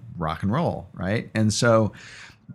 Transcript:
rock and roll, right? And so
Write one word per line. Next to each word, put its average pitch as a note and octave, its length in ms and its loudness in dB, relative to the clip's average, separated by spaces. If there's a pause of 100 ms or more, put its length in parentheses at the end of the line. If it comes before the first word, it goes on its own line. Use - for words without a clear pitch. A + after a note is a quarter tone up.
(180)
rock D#2+ 240 -4
and G2 100 0
roll, C#3 420 -2
right? F#2+ 420 -4
And G#2+ 180 2
so A2+ 380 4 (640)